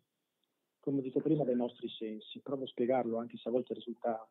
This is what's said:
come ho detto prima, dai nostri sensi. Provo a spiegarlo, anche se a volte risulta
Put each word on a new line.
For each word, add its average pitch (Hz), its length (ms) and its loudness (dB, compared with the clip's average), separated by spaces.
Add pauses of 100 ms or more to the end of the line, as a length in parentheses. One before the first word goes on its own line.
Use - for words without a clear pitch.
(800)
come 139 180 0
ho 131 40 2
detto 131 180 0
prima, 147 240 4
dai 123 120 2
nostri 120 320 -2
sensi. 110 520 -8
Provo 135 240 -4
a - 20 -6
spiegarlo, 120 520 2
anche 120 180 -6
se - 120 -8
a 113 40 0
volte 120 220 2
risulta 113 560 -4